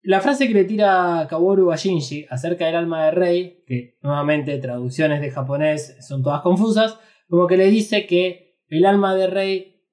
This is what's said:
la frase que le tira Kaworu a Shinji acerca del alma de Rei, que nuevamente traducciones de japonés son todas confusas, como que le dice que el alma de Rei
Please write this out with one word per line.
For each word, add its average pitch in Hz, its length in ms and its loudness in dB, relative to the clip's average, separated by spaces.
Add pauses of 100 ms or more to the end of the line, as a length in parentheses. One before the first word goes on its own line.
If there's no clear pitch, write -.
la 190 200 0
frase 269 280 0
que 226 60 0
le 196 100 6
tira 180 640 2
Kaworu 180 420 2
a 156 60 -2
Shinji 151 540 -4
acerca 170 360 -4
del 165 100 0
alma 165 280 -2
de 156 60 4
Rei, 175 560 -2
que 123 360 -8
nuevamente 143 560 -2
traducciones 131 640 -4
de 143 100 -6
japonés 151 720 -4
son 135 220 -8
todas 143 180 -2
confusas, 214 580 0 (300)
como 175 180 2
que 180 100 2
le 190 100 4
dice 208 400 2
que 180 600 -2
el 165 180 2
alma 196 280 2
de 190 120 0
Rei 190 680 -4